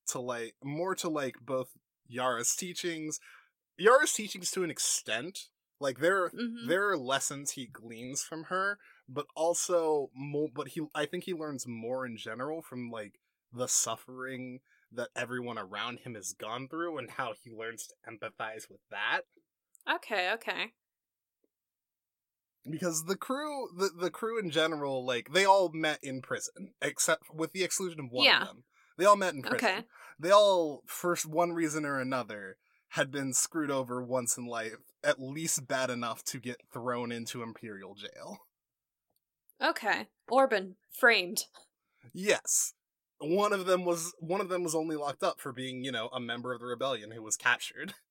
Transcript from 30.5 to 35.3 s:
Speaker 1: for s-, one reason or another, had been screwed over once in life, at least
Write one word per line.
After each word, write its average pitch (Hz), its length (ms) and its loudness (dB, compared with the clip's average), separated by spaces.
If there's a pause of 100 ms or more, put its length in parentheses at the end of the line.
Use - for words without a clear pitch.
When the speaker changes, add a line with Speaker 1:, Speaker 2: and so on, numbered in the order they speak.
Speaker 1:
for - 280 0
s-, - 100 -2
one 170 280 2
reason 160 340 0
or 139 120 0
another, 110 600 -4 (320)
had 143 200 0
been 135 220 -2
screwed 147 380 0
over 127 320 -2
once 123 340 0
in 123 100 -10
life, 113 280 -6 (280)
at 143 180 2
least 143 460 -4